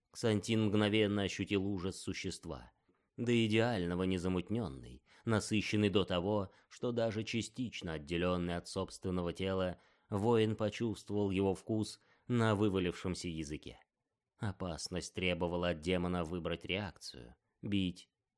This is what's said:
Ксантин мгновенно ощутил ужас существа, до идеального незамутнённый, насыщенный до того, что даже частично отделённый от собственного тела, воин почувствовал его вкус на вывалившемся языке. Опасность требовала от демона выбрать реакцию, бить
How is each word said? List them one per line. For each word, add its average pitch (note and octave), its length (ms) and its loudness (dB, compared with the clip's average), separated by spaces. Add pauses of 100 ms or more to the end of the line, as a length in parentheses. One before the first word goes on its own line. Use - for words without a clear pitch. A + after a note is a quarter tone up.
(140)
Ксантин A2 520 2
мгновенно G#2 580 4
ощутил G2 420 0
ужас F#2+ 340 -4
существа, E2 720 -8 (460)
до A#2+ 160 0 (140)
идеального G#2 560 2
незамутнённый, F#2 960 -2 (240)
насыщенный G#2 640 2
до F#2 160 4
того, F#2+ 460 0 (180)
что B2 220 -4
даже A2+ 320 0
частично A2 680 -6
отделённый F2 640 0
от E2+ 100 -8
собственного F2+ 640 -4
тела, F#2+ 460 -2 (320)
воин A2 440 2
почувствовал G#2 760 -2
его F#2+ 240 4
вкус - 440 -4 (280)
на A2+ 260 4
вывалившемся F#2 760 0
языке. D#2 520 -8 (580)
Опасность F2+ 800 -6
требовала F2 540 2
от D#2 120 -2
демона F2+ 420 0
выбрать E2+ 400 -4
реакцию, D#2+ 720 -8 (280)
бить F#2+ 440 -2 (300)